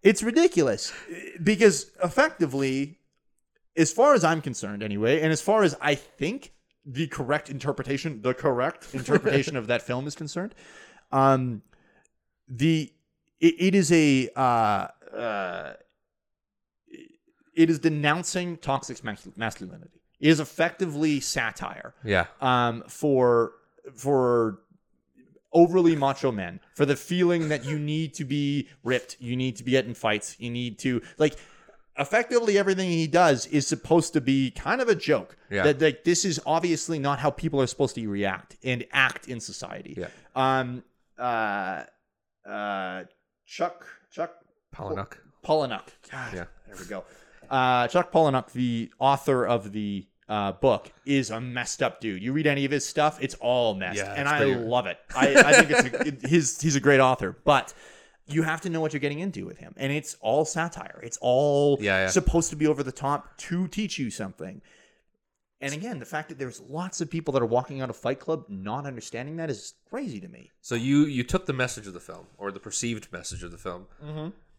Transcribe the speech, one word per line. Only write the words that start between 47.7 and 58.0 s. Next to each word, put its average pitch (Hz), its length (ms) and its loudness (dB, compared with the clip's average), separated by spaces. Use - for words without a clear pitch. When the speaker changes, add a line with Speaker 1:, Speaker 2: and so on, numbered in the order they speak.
Speaker 1:
Chuck 175 240 0
Palahniuk, 147 420 2
the 120 460 -2
author 135 460 2
of 104 260 -2
the, 101 360 -6
uh, 101 260 -2
book, 110 380 0
is 135 240 0
a 113 100 -8
messed 123 440 -6
up - 180 -4
dude. 95 220 -6
You 123 100 -4
read 151 140 0
any 139 180 0
of 135 60 -2
his 139 140 -2
stuff, 151 360 -2
it's 135 140 -6
all 120 400 0
messed, 95 240 -6
Speaker 2:
Yeah, 98 140 -6
Speaker 1:
and 143 100 -6
Speaker 2:
it's 143 80 0
Speaker 1:
I 151 80 2
Speaker 2:
pretty 135 160 2
Speaker 1:
love 117 320 -2
it. 85 100 -8
I, 139 200 4
I 160 180 10
think 226 160 6
it's 240 140 4
a, - 60 -4
Speaker 2:
<laughs> - 60 -2
Speaker 1:
it, 139 200 -10
he's, 151 320 2
he's 147 160 0
a 139 40 2
great 139 200 6
author, 127 460 2
but 139 260 2